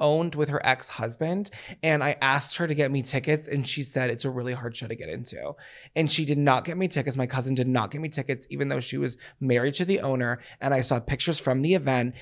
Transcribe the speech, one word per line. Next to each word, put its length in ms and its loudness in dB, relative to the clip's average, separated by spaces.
owned 340 4
with 140 2
her 180 0
ex-husband. 880 0
And 180 4
I 180 0
asked 360 2
her 100 -2
to 80 0
get 160 2
me 120 0
tickets, 440 0
and 220 -2
she 160 -2
said, 260 0
"It's 140 -4
a 60 -2
really 240 -4
hard 220 -6
show 120 -8
to 80 -6
get 120 -10
into." 460 -8
And 160 2
she 140 2
did 140 2
not 260 4
get 120 -6
me 120 0
tickets. 280 -2
My 120 0
cousin 260 0
did 140 2
not 240 2
get 80 -8
me 80 -6
tickets, 420 -6
even 160 -4
though 140 -2
she 180 -6
was 200 -4
married 360 2
to 100 0
the 160 2
owner. 400 0
And 140 2
I 60 4
saw 180 2
pictures 400 -2
from 240 2
the 120 4
event, 480 2